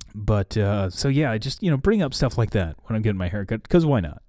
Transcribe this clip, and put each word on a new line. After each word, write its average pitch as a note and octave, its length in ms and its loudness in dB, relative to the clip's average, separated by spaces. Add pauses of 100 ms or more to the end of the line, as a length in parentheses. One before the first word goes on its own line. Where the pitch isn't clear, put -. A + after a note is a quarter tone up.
(140)
but, G#2 420 -2
uh, G2+ 320 0
so C#3 200 -4
yeah, C#3 220 2
I A2 80 -2
just, C3+ 240 -6
you F3+ 80 2
know, C#3 60 2
bring G3+ 240 2
up D#3 140 -2
stuff - 240 0
like A2+ 120 2
that F2 340 -2
when A2 120 -4
I'm A2 60 -2
getting G#2 160 0
my F2+ 100 -2
hair G2+ 160 -6
cut, A2+ 240 -6
'cause E3+ 160 6
why C#3 160 2
not? D2 280 -6